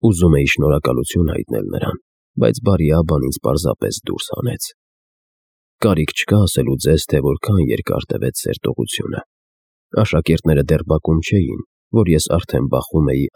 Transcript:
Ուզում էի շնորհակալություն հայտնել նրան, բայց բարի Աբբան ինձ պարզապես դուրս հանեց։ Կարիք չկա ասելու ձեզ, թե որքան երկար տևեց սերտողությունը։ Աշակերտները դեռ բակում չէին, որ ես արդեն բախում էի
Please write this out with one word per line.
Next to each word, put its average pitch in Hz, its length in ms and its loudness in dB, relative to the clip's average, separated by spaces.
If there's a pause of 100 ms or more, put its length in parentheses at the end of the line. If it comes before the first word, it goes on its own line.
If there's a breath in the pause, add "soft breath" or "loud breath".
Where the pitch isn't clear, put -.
Ուզում 87 340 4
էի 71 120 2
շնորհակալություն 71 800 0
հայտնել - 380 -6
նրան, - 320 -6 (380)
բայց 113 240 2
բարի 92 300 2
Աբբան 80 360 2
ինձ 69 120 -6
պարզապես - 600 -2
դուրս - 280 -8
հանեց։ - 400 -6 (1120)
Կարիք 82 300 4
չկա - 260 2
ասելու 67 400 2
ձեզ, 80 240 2
թե - 180 0
որքան 71 420 0
երկար - 440 -2
տևեց - 300 -4
սերտողությունը։ - 840 -6 (720)
Աշակերտները 80 720 2
դեռ 78 200 0
բակում 80 360 0
չէին, 85 420 -2 (300)
որ 110 140 4
ես 78 220 2
արդեն 67 400 -2
բախում 71 400 0
էի 67 160 0 (120)